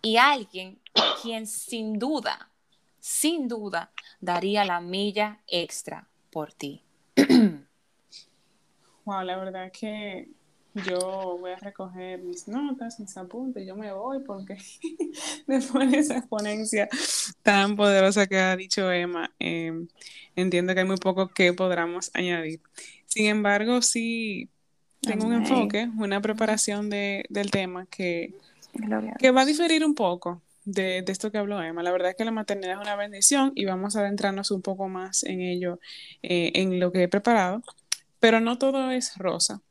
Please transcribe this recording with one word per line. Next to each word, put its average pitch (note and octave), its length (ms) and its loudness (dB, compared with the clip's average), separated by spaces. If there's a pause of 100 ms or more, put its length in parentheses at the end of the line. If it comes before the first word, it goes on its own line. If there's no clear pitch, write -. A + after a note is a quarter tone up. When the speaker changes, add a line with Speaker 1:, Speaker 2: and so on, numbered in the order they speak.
Speaker 1:
Y A3 160 2
alguien G#3+ 600 2 (440)
quien A3 260 -8
sin A3 520 -6
duda, B3+ 500 -4 (500)
sin D4+ 480 -2
duda, G#3 440 -6 (280)
daría F#3+ 460 2
la F3 160 0
milla G3+ 680 -2
extra - 580 -6 (260)
por D3+ 200 -8
ti. C#3+ 320 -12 (320)
<clears throat> A3+ 480 6 (1400)
Speaker 2:
Wow, G3 160 -4
la F#3 160 -4
verdad F#3 340 -8
que G#3 580 -10 (540)
yo F#3 560 -4
voy F3+ 120 -8
a F#3 40 -8
recoger F#3 640 -12
mis F3 280 -12
notas, B3+ 520 -6
mis G3+ 160 -14
apuntes, G3+ 500 -10
yo F#3+ 100 -12
me G#3 180 -10
voy B3+ 260 -6
porque G3 380 -12 (440)
<laughs> - 460 -8
después C4 420 2
de C4+ 100 6
esa D4 180 2
exponencia G#3+ 720 -2 (540)
tan G3+ 340 6
poderosa G3 500 6
que G3 100 0
ha F#3 200 4
dicho F#3 340 0
Emma, F3 480 -2
eh, E3 320 -2 (640)
entiendo F#3 380 2
que F#3 80 4
hay F#3 40 4
muy F#3+ 120 2
poco F#3 320 0
que F3+ 240 4
podamos F3 600 0
añadir. E3+ 460 -2 (560)
Sin G#3+ 120 4
embargo, G#3+ 540 2
sí A3+ 680 -2 (560)
tengo G#3+ 200 0
un A#3 80 2
Speaker 1:
Amén. - 0 -
Speaker 2:
enfoque, A3+ 640 0
una G3+ 240 -2
Speaker 1:
Ujú. - 0 -
Speaker 2:
preparación G#3+ 680 0
de, G3+ 400 -4
del G3+ 220 -2
tema F#3 360 -2
que, F3 480 -4 (380)
Speaker 1:
Gloria A3 440 -4
a - 20 -12
Speaker 2:
que C4 120 8
va C4 100 6
a C4 40 6
Speaker 1:
Dios. - 20 2
Speaker 2:
diferir D#4+ 380 4
un D4 100 4
poco F3+ 480 -2 (220)
de, F#3 380 -2
de F#3+ 100 -4
esto G#3 180 -6
que G#3+ 80 -4
habló G3+ 220 -2
Emma. E3 220 -6
La F3 80 0
verdad F3+ 200 2
es F#3 60 -10
que A3 80 -2
la A3+ 60 -2
maternidad G3+ 440 -4
es G3 60 -12
una G#3 140 -4
bendición G#3 600 2
y G3+ 100 -2
vamos G3 300 -2
a G#3+ 60 0
adentrarnos G3 500 0
un G3 120 -2
poco F#3+ 260 -4
más F#3+ 340 -4
en F#3 180 -4
ello, F3+ 380 -2 (440)
eh, E3+ 320 0
en F#3 240 2
lo F3+ 120 2
que F3+ 120 4
he F3+ 60 4
preparado. G3+ 540 2 (560)
Pero A3+ 220 8
no A#3 180 0
todo C4+ 320 2
es B3+ 260 -4
rosa. F#3 540 -2